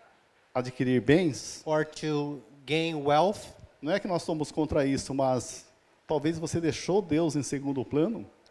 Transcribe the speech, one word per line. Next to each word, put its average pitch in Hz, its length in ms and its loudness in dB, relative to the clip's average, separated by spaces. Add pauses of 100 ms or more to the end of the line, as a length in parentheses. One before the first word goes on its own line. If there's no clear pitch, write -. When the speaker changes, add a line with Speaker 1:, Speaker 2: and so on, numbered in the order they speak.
(540)
Speaker 1:
Adquirir 127 460 0
bens? 156 640 2
Speaker 2:
Or 156 220 0
to 147 560 -4 (240)
gain 160 300 0
wealth? 151 500 2 (340)
Speaker 1:
Não 147 120 -2
é 196 60 2
que - 80 -6
nós 175 160 -2
somos 156 300 -4
contra 156 320 2
isso, 135 300 -2
mas 131 500 0 (420)
talvez 160 320 0
você 165 220 -4
deixou 170 400 0
Deus 160 340 2
em 147 80 0
segundo 139 400 -4
plano? 147 460 -2 (220)